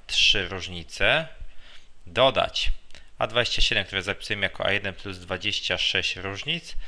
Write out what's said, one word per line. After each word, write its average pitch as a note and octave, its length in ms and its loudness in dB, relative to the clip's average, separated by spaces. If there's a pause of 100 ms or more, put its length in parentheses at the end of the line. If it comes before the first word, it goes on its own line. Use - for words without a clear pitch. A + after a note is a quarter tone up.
trzy - 420 4
różnice, F#2+ 800 0 (800)
dodać G2+ 640 4 (460)
A A#2 100 0
dwadzieścia A2+ 340 2
siedem, G#2 240 4
które G2 160 -2
zapisujemy G2 420 -2
jako - 220 -2
A G2 60 4
jeden G2 220 0
plus F#2 260 -10
dwadzieścia F#2 580 -2
sześć - 380 0
różnic G2 600 -6 (120)